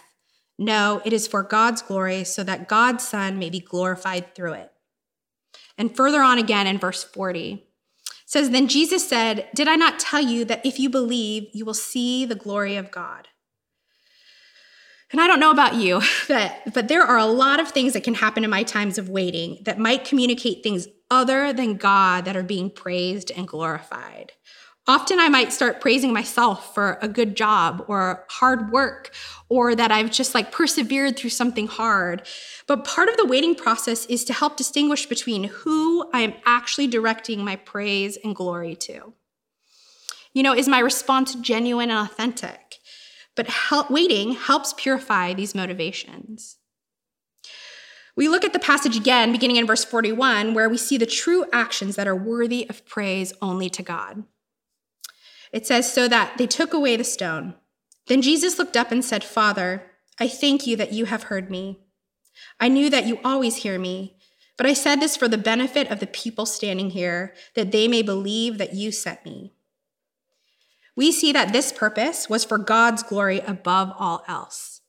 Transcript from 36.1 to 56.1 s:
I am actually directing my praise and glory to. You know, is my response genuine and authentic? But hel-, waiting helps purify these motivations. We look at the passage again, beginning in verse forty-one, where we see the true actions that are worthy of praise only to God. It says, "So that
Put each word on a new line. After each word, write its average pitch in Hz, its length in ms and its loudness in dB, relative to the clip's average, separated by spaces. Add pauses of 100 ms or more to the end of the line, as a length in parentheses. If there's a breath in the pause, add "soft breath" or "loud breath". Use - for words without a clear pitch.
I 247 80 0
am 220 140 -2 (100)
actually 247 420 0
directing 226 560 -2
my 196 140 -4
praise 202 640 -4
and 208 140 -6
glory 170 400 -6
to. - 380 -14 (1200 loud breath)
You 269 80 2
know, 269 120 4
is 262 140 2
my 262 120 4
response 262 540 0
genuine 240 560 -2
and 214 160 0
authentic? - 720 -8 (600 loud breath)
But 233 120 -4
hel-, - 400 0
waiting 254 460 2
helps - 400 -2
purify 220 580 -2
these 196 220 -6
motivations. 190 1040 -8 (1600 loud breath)
We 285 120 4
look 349 160 4
at 370 80 0
the 359 60 0
passage 277 400 2
again, 233 340 4
beginning 240 240 2
in 233 100 2
verse 220 180 2
forty-one, 226 680 0
where 220 160 2
we 233 80 0
see 262 220 0
the 226 80 2
true 349 480 0
actions 208 420 -2
that 202 100 -2
are 190 80 0
worthy 233 540 -2
of - 160 -14
praise 190 560 -4
only 185 300 -4
to 185 120 -10
God. 170 420 -10 (1300 loud breath)
It 226 160 -8
says, 240 240 2
"So 247 160 2
that 233 280 2